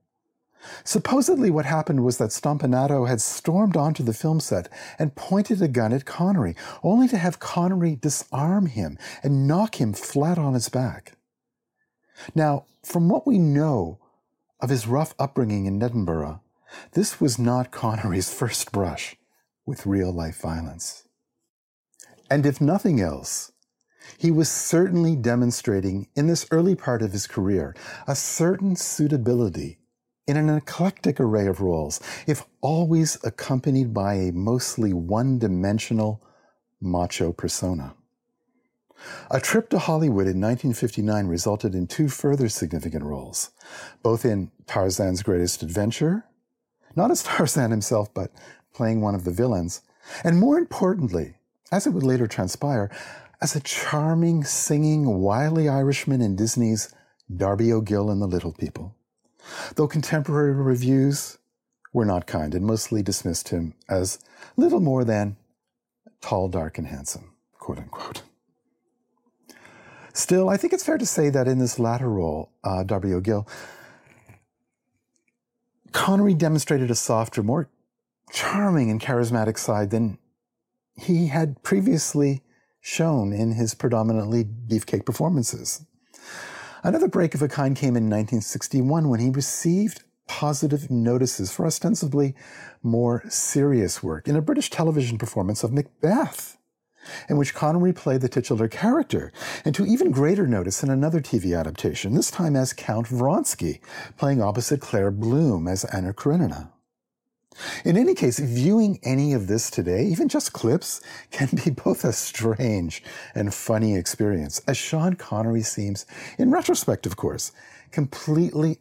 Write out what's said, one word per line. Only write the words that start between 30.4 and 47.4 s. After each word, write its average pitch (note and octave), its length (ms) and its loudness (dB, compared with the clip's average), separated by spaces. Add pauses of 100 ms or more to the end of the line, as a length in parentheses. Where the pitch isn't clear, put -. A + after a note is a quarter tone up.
eclectic D3+ 720 0
array A2 260 2
of F#2 140 0
roles, D#2+ 400 0 (260)
if D3 180 -2 (160)
always D#3+ 640 2
accompanied C3 680 0
by G2+ 220 0
a F#2 180 0
mostly G#2+ 600 0
one-dimensional G#2+ 1300 0 (600)
macho F2 500 -2
persona. E2+ 640 -6 (1400)
A C3+ 100 0
trip - 300 0
to G3 80 2
Hollywood D3 480 2
in F#2 140 0
nineteen A#2+ 320 0
fifty-nine G#2+ 540 -2
resulted F#2+ 480 -2
in F2+ 120 -2
two D3+ 220 0
further C3+ 400 0
significant D#2 560 -6
roles, C#2+ 460 -8 (520)
both A2+ 220 2
in G2+ 260 0 (160)
Tarzan's F#2+ 560 0
Greatest F2 400 0
Adventure, A2+ 600 0 (720)
not A3 160 2
as F4 120 0
<laughs> - 20 -12
Tarzan B2+ 460 2